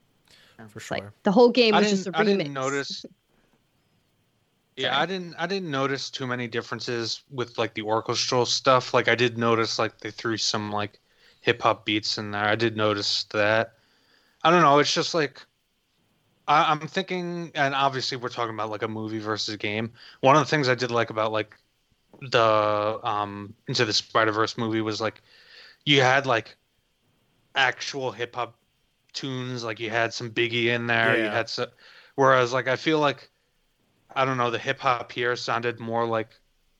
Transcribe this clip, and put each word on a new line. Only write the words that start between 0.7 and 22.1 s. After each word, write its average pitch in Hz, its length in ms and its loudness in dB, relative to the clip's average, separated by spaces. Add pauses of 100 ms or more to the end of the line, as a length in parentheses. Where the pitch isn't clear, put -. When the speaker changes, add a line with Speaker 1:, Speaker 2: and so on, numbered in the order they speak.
Speaker 3:
It's - 100 -14
like, - 120 -6
Speaker 2:
sure. 101 200 -16
Speaker 3:
the 214 80 2
whole 240 200 8
game 240 240 6
Speaker 1:
I 170 60 6
Speaker 3:
was 208 100 4
just 190 180 0
a - 20 -6
Speaker 1:
didn't, 160 100 -2
I 160 40 4
Speaker 3:
remix. 196 140 4
Speaker 1:
didn't 147 140 -4
notice. 139 580 -4
Speaker 3:
<laughs> - 60 -20 (1600)
Speaker 1:
Yeah, 131 200 -4
Speaker 3:
Sorry. 143 80 2
Speaker 1:
I 170 40 0
didn't, 175 320 -8
I 165 80 -4
didn't 185 240 -4
notice 135 380 -2
too - 180 -8
many 123 220 -4
differences 117 720 -6 (100)
with, 120 280 -8
like, 117 160 -2
the 113 80 -8
orchestral 113 640 0
stuff. - 480 2
Like, 117 120 4
I 117 80 4
did 117 220 0
notice, 113 420 0
like, 113 200 -2
they 110 120 -10
threw 113 280 -6
some, 104 340 -4
like, 104 260 -6 (440)
hip 117 180 2
hop 110 240 2
beats 104 320 -2
in 107 140 -8
there. 104 160 -2
I 104 100 4
did 113 180 0
notice 107 500 0 (100)
that. 107 400 2 (680)
I 160 80 4
don't 175 120 6
know. 143 160 8
It's 143 160 2
just, 160 180 -2
like, 147 320 -4 (1040)
I, 156 240 4
I'm 151 160 -4
thinking, 175 680 -6
and 139 200 0
obviously 135 420 0
we're 120 140 -8
talking 117 240 -4
about, 110 160 -6
like, 107 100 -8
a 113 80 -4
movie 110 300 -6
versus 107 380 -4
game. 107 360 -4 (280)
One 135 160 8
of 156 40 6
the 135 80 -2
things 143 220 0
I 127 40 4
did 120 160 -4
like 117 200 0
about, 110 220 -2
like, 107 220 -6 (680)